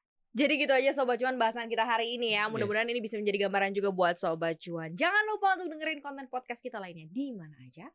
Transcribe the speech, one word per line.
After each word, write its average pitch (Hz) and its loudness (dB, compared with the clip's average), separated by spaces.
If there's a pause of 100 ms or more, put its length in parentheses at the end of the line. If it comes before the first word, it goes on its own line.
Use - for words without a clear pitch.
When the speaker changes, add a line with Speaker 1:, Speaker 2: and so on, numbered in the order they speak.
(300)
Speaker 1:
Jadi 269 2
gitu 285 2
aja 269 6
Sobat 247 2
Cuan 254 0
bahasan 233 0
kita 226 0
hari 233 2
ini 233 0
ya. 208 2
Speaker 2:
Yes. 220 -2
Speaker 1:
Mudah-mudahan 214 0
ini 240 -2
bisa 220 -4
menjadi 202 2
gambaran 196 2
juga 196 2
buat 180 4
Sobat 165 0
Cuan. 165 -8
Jangan 370 2
lupa 403 2
untuk 370 -6
dengerin 311 -6
konten 269 -10
podcast 247 -8
kita 233 -10
lainnya 175 -12
di 262 -6
mana 156 -14
aja? 160 -18